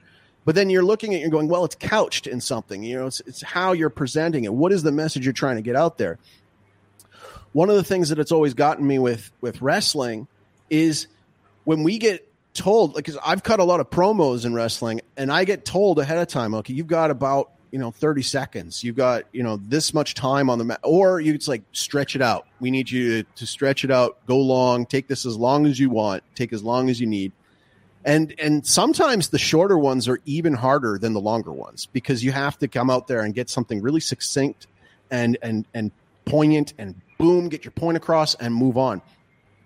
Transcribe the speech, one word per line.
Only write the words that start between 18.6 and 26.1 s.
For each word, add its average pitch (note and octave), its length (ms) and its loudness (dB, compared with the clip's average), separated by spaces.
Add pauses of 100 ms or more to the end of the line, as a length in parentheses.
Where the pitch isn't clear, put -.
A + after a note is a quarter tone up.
You've A#2+ 120 -6
got, B2+ 360 2
you B2 100 -6
know, A2 160 -2
this B2 360 -2
much D3+ 200 -2
time C3+ 360 0
on A#2+ 100 0
the A#2 60 -2
mat," A#2+ 180 -6
or F#3 360 4
you, D#3 140 2
it's D3 140 -4
like, A#2+ 240 -4
"Stretch - 440 -4
it C3 60 0
out. A2+ 240 2 (140)
We B2+ 120 -4
need C3 200 -2
you A#2 320 -2
to, - 140 -14
to A#2 100 -10
stretch - 360 -2
it C3 60 -2
out, B2+ 380 2
go B2+ 100 2
long, B2+ 480 2
take C3+ 220 -4
this C3 180 -6
as A2+ 120 -6
long C3+ 280 4
as C3+ 140 2
you C3+ 100 4
want, G#2+ 320 0 (140)